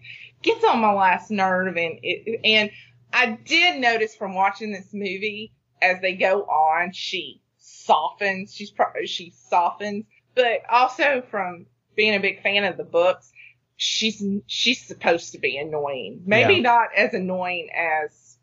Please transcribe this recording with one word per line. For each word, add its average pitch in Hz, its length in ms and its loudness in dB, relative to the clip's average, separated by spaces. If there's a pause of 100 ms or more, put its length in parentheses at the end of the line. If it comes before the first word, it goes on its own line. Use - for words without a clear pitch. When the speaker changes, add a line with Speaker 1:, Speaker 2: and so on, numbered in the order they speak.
(420)
Speaker 1:
gets 453 220 0
on 302 160 4
my 214 120 4
last 190 380 2
nerve. 190 460 0
And 170 260 -4
it, - 400 -6
and 214 280 4 (420)
I 240 320 0
did 330 360 2
notice 226 360 0
from 196 180 -8
watching 202 380 -2
this 190 200 -14
movie, 202 600 -8 (280)
as 185 200 2
they 185 140 -2
go 190 280 2
on, 156 480 0
she 160 500 -10 (180)
softens. 190 960 -2
She's 202 160 -14
pro-, - 340 -2
she 185 280 -10 (160)
softens, 202 580 -2 (280)
but 240 360 2
also 254 600 2
from 180 360 -6 (280)
being 214 200 4
a 196 60 0
big 190 220 -2
fan 202 220 2
of 175 140 -2
the 156 60 -8
books, 175 460 0 (460)
she's, - 460 -2 (240)
she's - 400 0
supposed 170 460 0
to 165 60 -16
be 139 200 -4
annoying. 143 640 -6
Maybe 220 300 4
Speaker 2:
Yeah. 359 60 2
Speaker 1:
not 233 360 4
as 208 180 2
annoying 180 600 -4
as 156 680 -4